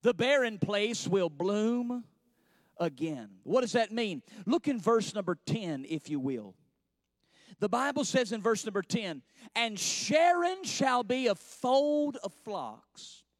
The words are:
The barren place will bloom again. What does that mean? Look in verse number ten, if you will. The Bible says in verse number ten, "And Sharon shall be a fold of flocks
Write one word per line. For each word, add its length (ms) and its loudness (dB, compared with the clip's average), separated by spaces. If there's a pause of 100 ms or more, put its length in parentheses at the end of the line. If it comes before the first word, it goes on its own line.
The 120 4
barren 440 2
place 500 0
will 200 2
bloom 760 0 (760)
again. 520 -4 (120)
What 200 2
does 100 -4
that 180 2
mean? 320 -4 (240)
Look 220 0
in 100 0
verse 340 2
number 320 -2
ten, 440 -4
if 200 -6
you 120 -2
will. 340 -4 (1040)
The 100 0
Bible 360 0
says 260 0
in 100 -4
verse 240 0
number 180 -2
ten, 400 -4 (340)
"And 200 0
Sharon 840 2
shall 400 0
be 240 -2
a 80 2
fold 880 0
of 100 -8
flocks 920 -12 (160)